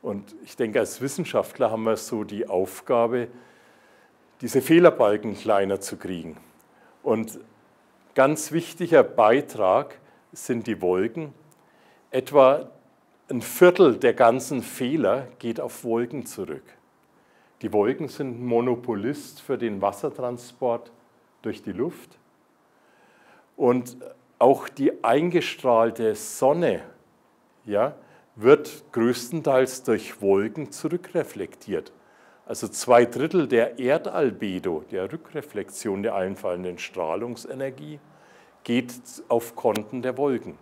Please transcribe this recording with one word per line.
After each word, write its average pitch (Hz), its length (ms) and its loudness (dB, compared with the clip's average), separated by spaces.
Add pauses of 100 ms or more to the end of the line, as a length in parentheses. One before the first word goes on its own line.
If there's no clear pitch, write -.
Und - 420 -10
ich - 120 -20
denke, 113 240 0
als - 200 -4
Wissenschaftler 127 720 -2
haben 110 140 -4
wir 110 120 2
so 107 280 -6
die 101 240 -8
Aufgabe, 117 800 -2 (1120)
diese 127 200 0
Fehlerbalken 120 720 6
kleiner 98 460 0
zu - 160 -10
kriegen. 80 400 -10 (680)
Und 113 380 -2 (720)
ganz 147 380 2
wichtiger 165 500 2
Beitrag 117 960 2 (340)
sind 117 340 -6
die 113 140 -4
Wolken. 101 520 -2 (800)
Etwa 131 600 4 (580)
ein 120 140 -4
Viertel 175 540 6
der 120 180 2
ganzen 127 480 4
Fehler 127 640 -2 (120)
geht 117 200 -6
auf - 260 -10
Wolken 117 400 -4
zurück. 80 380 -10 (1000)
Die - 100 -6
Wolken 107 360 0
sind 127 320 -10
ein 123 60 -8
Monopolist 120 960 -2
für 127 180 -6
den 104 240 -4
Wassertransport 123 1120 -4 (480)
durch 107 220 -10
die 104 100 -12
Luft. 131 460 -8 (1400)
Und 123 400 2 (420)
auch 135 300 4
die - 340 -2
eingestrahlte 117 1120 2
Sonne, 131 680 0 (840)
ja, 110 320 -2 (380)
wird 131 580 4
größtenteils 127 920 0
durch - 360 -4
Wolken 104 500 0
zurückreflektiert. 143 1200 -8 (560)
Also 113 220 -8
zwei 120 380 6
Drittel 147 420 -2
der 120 320 2
Erdalbedo, 110 1120 -2
der 95 200 -6
Rückreflexion 104 920 -8
der 110 100 -2
einfallenden 92 640 -4
Strahlungsenergie, 127 1200 -8 (640)
geht 123 320 -2 (340)
auf 117 280 -2
Konten 110 440 -4
der 127 160 -6
Wolken. 127 460 -4